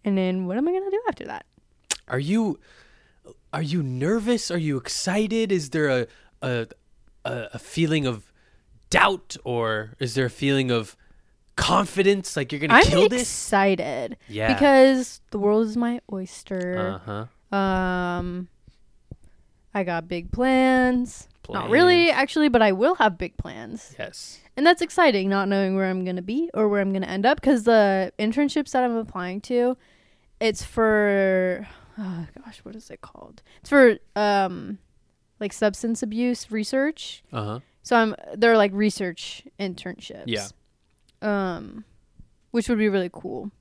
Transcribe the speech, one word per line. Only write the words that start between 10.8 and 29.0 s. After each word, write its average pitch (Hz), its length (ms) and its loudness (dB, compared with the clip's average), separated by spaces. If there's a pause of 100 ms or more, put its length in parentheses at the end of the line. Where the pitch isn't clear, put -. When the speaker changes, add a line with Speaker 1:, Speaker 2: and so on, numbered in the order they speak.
Speaker 2:
confidence, 190 800 0
like 139 160 -4
you're 147 100 -8
gonna 156 120 2
Speaker 1:
I'm 294 120 10
Speaker 2:
kill - 240 4
this? 247 120 0
Speaker 1:
excited. 180 960 -2 (100)
Speaker 2:
Yeah. 214 260 -2
Speaker 1:
Because 269 680 4 (100)
the 214 80 -8
world 214 280 2
is 214 100 -6
my 240 240 -4 (100)
oyster. 185 960 -6
Speaker 2:
Uh-huh. 107 480 -10
Speaker 1:
Um, 180 920 -2 (1300)
I 196 100 -2
got 170 240 -4
big 175 240 -8
plans. 254 960 2 (220)
Not - 200 -6
really, 339 360 6
Speaker 2:
Plans. 311 160 2
Speaker 1:
actually, 302 260 2
but 240 140 6
I 208 100 6
will 254 240 2
have 202 220 2
big 180 180 -10
plans. - 640 -12
Speaker 2:
Yes. - 400 -14 (160)
Speaker 1:
And 285 100 0
that's 339 160 6
exciting, 262 460 2
not 196 220 0
knowing 196 260 0
where 190 140 0
I'm 185 160 -4
gonna 180 160 -6
be 262 320 -4
or 214 160 0
where 202 100 0
I'm 196 140 0
gonna 190 140 -2
end 196 180 -4
up, 277 160 2
'cause 254 220 2
the 202 540 4
internships 277 540 -2
that 254 120 0
I'm 240 120 -2
applying 190 460 -8